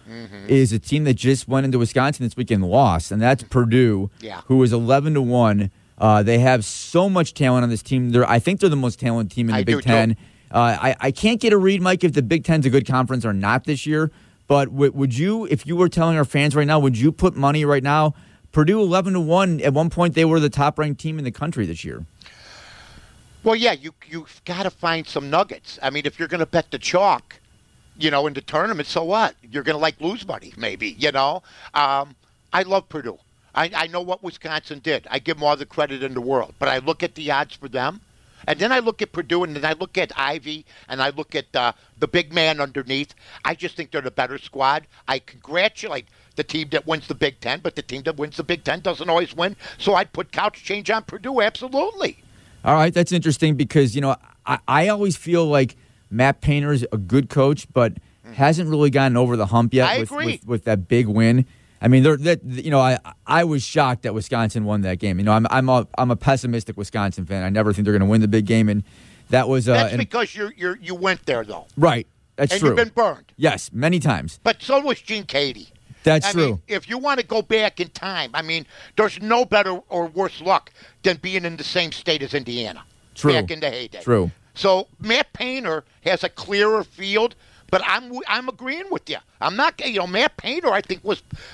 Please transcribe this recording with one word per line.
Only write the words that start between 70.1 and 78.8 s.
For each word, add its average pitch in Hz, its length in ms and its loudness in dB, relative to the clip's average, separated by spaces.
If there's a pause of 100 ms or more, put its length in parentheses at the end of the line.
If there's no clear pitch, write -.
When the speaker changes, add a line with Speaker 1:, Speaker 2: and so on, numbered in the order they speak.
Speaker 1:
you're, 208 220 -8
you're, 180 220 -6
you 180 180 -12
went 185 300 -2
there, 120 180 -2
though. 101 220 -14 (100)
Speaker 2:
Right. 143 320 2 (260)
That's 139 180 -2
Speaker 1:
And 196 80 0
Speaker 2:
true. 143 100 2
Speaker 1:
you've - 60 0
been 233 120 2
burned. 208 380 -2 (100)
Speaker 2:
Yes, 139 360 0
many 160 280 0
times. 85 420 -2
Speaker 1:
But 233 180 -2
so 277 200 0
was 285 200 -2
Gene 214 240 -8
Keady. 131 440 -4 (340)
Speaker 2:
That's 156 240 4
Speaker 1:
I 202 60 0
Speaker 2:
true. 170 140 2
Speaker 1:
mean, 104 200 -2
if 196 220 -6
you 240 100 -6
wanna 269 240 0
go 220 200 -2
back 220 360 0
in 170 120 -6
time, 170 440 -6
I 156 80 -2
mean, 160 240 -6 (300)